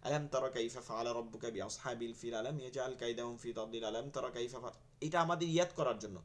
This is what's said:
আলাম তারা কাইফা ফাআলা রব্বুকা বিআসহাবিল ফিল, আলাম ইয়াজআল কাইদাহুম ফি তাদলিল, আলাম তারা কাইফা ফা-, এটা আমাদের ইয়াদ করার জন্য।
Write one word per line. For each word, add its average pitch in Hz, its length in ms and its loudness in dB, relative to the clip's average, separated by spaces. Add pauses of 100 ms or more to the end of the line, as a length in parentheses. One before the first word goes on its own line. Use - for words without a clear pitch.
আলাম 147 240 0
তারা 131 220 0
কাইফা 120 320 -2
ফাআলা 117 320 -2
রব্বুকা 113 380 -4
বিআসহাবিল 113 640 -4
ফিল, 117 200 -6
আলাম 120 240 -2
ইয়াজআল 131 360 -4
কাইদাহুম 120 420 -4
ফি 120 160 -10
তাদলিল, 113 320 0
আলাম 113 260 2
তারা 127 200 0
কাইফা 120 300 -2
ফা-, 120 180 -8 (220)
এটা 156 200 4
আমাদের 170 280 6
ইয়াদ 170 280 6
করার 123 220 4
জন্য। 101 260 -8